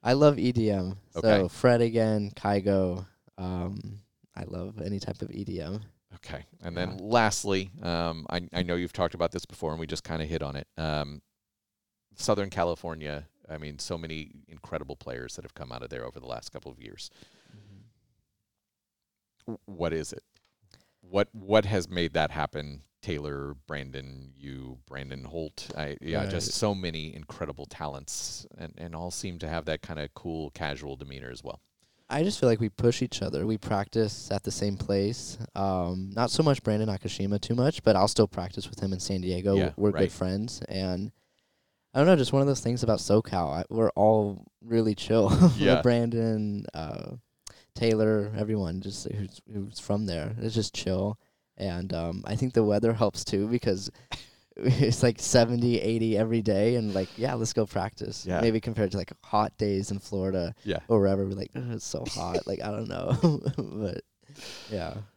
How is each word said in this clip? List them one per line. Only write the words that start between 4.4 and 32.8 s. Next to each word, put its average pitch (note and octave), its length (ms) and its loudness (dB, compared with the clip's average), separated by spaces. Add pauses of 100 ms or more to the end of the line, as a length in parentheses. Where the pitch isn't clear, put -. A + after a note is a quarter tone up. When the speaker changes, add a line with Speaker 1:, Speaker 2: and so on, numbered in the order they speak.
Speaker 1:
love G2 360 -10
any G2 200 -4
type F#2+ 200 -8
of - 120 -8
E G2 100 -8
D F#2 180 -6
M. F#2 200 -6 (340)
Speaker 2:
Okay. - 300 -14 (180)
And F2 140 -8
then F2+ 140 -2
Speaker 1:
Yeah. F#2 100 -10
Speaker 2:
lastly, G2+ 720 2 (100)
um, E2+ 480 -2
I, F2+ 120 -2 (100)
I F2 100 -2
know F2 140 0
you've F2+ 160 -2
talked F2 220 -2
about E2+ 180 0
this F2+ 120 -8
before - 280 -6
and D#2+ 80 -6
we D#2+ 80 -6
just D#2+ 160 -6
kinda D#2+ 200 -4
hit D#2 200 -4
on C#2 100 -8
it. C#2 220 -10
Um, D2 460 -4 (920)
Southern G2+ 340 0
California, D#2 800 -4 (240)
I D#2 80 -10
mean, D2 220 -12
so E2+ 180 -6
many D#2+ 320 -10 (160)
incredible D2 480 -10
players B1 400 -12
that - 100 -14
have - 100 -20
come B1+ 180 -14
out B1 100 -12
of A#1+ 80 -12
there B1 160 -10
over B1+ 140 -14
the B1+ 80 -18
last A#1 240 -12
couple C#2 180 -16
of A#1+ 100 -20
years. G1+ 300 -18 (400)
Speaker 1:
Mm-hmm. G2+ 300 -20 (1700)
Speaker 2:
W-, A2+ 200 -10
what E2+ 260 -4
is D#2+ 200 -6
it? - 100 -14 (760)
What, F#2+ 320 0
what G#2 320 4
has G2 240 0
made F2 260 -2
that D#2 160 2
happen? D2 520 -6 (180)
Taylor, C#2+ 540 -6 (120)
Brandon, C2+ 680 -12
you, C2 500 -14
Brandon C2+ 380 -10
Holt. D#2 520 -10
I, D2 240 -6
yeah, D2+ 260 -2
just - 220 -2
Speaker 1:
Right. - 60 -4
Speaker 2:
so G#2 200 0
many D#2+ 400 -6
incredible C#2+ 520 -10
talents - 800 -10 (100)
and, E2 200 -12
and E2 180 -10
all E2+ 160 -8
seem F2 280 -8
to E2 100 -6
have D#2+ 180 -4
that D#2 160 -4
kinda D2+ 320 -8
cool, D#2+ 360 -8
casual C#2+ 460 -8
demeanor C2+ 340 -14
as B1+ 140 -14
well. A1+ 160 -12 (500)
Speaker 1:
I D3 140 2
just G#3 160 0
feel B2+ 80 8
like A2+ 100 6
we A2 120 0
push - 320 4